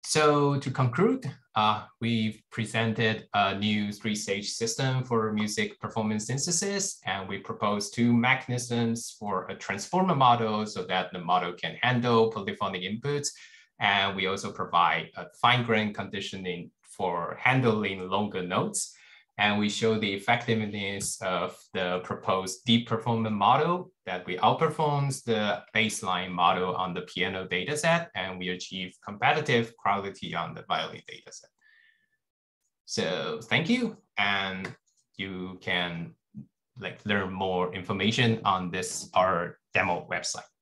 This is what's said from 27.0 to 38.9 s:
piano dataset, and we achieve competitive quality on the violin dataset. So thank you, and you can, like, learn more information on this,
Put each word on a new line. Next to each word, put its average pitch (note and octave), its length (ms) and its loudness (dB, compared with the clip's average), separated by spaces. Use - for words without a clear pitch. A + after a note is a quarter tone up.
piano F#2+ 440 -4
dataset, D3+ 680 0
and F#2 240 -6
we F2+ 120 -4
achieve F2+ 440 -8
competitive A#2 720 0
quality G2 580 -4
on E2 200 -6
the E2+ 120 -12
violin D#2+ 440 -4
dataset. - 420 -20
So F2+ 560 -2
thank E3+ 260 0
you, A#3+ 300 0
and G2 560 -2
you F#2+ 440 -8
can, F2 540 -4
like, - 260 -10
learn G2+ 280 0
more F#2 420 0
information G#2+ 720 2
on F#2 260 2
this, - 420 -6